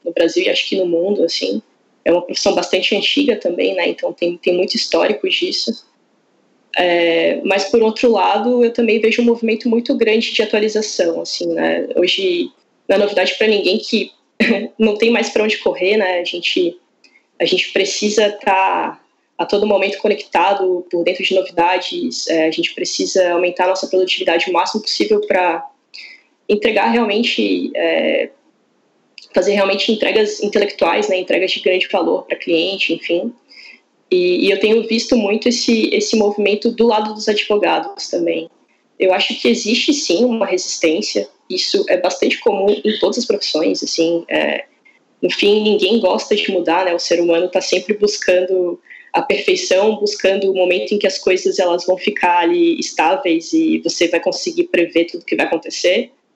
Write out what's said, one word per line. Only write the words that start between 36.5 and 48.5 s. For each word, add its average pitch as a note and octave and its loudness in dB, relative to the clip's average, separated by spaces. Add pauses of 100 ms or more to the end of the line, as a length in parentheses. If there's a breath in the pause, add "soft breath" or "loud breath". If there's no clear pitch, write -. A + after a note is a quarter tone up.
do A#3 2
lado G#3+ 0
dos - -10
advogados G#3 -2
também. E3 -4 (480)
Eu F#3 2
acho G3 -2
que - 0
existe, A#3 0
sim, G#3 0
uma A3+ 0
resistência, - -2 (180)
isso - -2
é F#3 2
bastante - 0
comum G3+ 2
em G#3+ 0
todas A3 0
as A#3 -4
profissões, F#3 -2
assim, E3+ 0
é, D#3 -2 (560 soft breath)
no - 0
fim, G#3 2
ninguém G#3+ 2
gosta G3+ 0
de G#3 -2
mudar, F3 0
né, F3 0
o E3+ 0
ser E3+ 0
humano E3+ 2
tá F#3 0
sempre F#3 -2
buscando F#3 0 (340 loud breath)